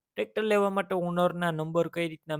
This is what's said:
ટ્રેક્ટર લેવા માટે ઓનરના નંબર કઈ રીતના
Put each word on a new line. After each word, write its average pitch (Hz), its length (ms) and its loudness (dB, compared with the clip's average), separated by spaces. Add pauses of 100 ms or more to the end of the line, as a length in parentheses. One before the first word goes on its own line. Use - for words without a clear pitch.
(180)
ટ્રેક્ટર 214 340 -4
લેવા 202 260 4
માટે 196 180 -2 (120)
ઓનરના 175 500 0
નંબર 165 380 0
કઈ 170 180 0
રીતના 156 260 -6